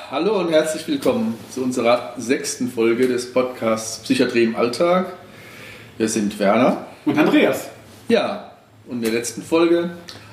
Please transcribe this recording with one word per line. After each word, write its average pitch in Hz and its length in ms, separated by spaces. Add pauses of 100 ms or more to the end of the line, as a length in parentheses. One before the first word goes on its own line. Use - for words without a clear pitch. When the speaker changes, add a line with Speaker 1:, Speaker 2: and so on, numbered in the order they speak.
(120)
Speaker 1:
hallo 190 260
und 165 140
herzlich - 340
willkommen 117 480 (160)
zu 127 140
unserer 123 520
sechsten 127 540
Folge 117 380
des 123 240
Podcasts 113 720
Psychiatrie 123 400
im 113 100
Alltag. 170 520 (920)
Wir 113 100
sind 104 300
Werner. 110 480 (180)
Speaker 2:
Und - 140
Andreas. 294 500 (400)
Speaker 1:
Ja, 127 440 (340)
und 123 120
in 113 40
der 113 100
letzten 120 300
Folge 170 480 (420)